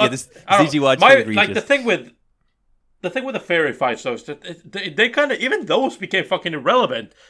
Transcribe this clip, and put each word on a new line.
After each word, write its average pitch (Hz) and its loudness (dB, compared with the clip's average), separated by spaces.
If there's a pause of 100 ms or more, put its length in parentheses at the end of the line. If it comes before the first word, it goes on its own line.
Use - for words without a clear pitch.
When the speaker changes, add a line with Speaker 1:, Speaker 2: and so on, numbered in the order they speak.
Speaker 1:
But, - 2
Speaker 2:
this 131 -10 (180)
Speaker 1:
I 196 4
don't 160 4
Speaker 2:
Z 139 -4
G 151 0
watch 135 4
Speaker 1:
my, 214 8
Speaker 2:
was 269 6
Speaker 1:
like, - -
the 107 0 (200)
Speaker 2:
egregious. - -14
Speaker 1:
thing 277 0
with, 180 -4 (880)
the 180 -6
thing 262 -8
with 262 -8
the 196 -6
fairy 160 -2
fights, 120 -4
though, 127 -4
is 107 -12
that - -16
it, - -18
they, 202 -8
they 208 0
kinda, 269 -2
even 277 -4
those - 0
became 190 -4
fucking 175 -6
irrelevant, 123 -2 (180)